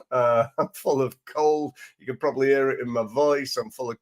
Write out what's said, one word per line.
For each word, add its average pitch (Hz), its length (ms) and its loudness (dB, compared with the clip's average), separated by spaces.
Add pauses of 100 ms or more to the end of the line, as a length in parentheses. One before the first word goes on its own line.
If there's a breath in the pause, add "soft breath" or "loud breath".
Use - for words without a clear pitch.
(120)
Uh, 120 400 2
<laughs> - 80 -20
I'm 156 140 0
full 143 280 0
of 127 240 -2
cold. 151 480 -2 (260 loud breath)
You - 60 -20
can 127 120 -8
probably 135 300 0
hear 135 240 4
it - 80 -4
in 123 100 -6
my 117 140 -2
voice. 139 540 0
I'm 110 140 -6
full 123 200 -8
of 113 100 -10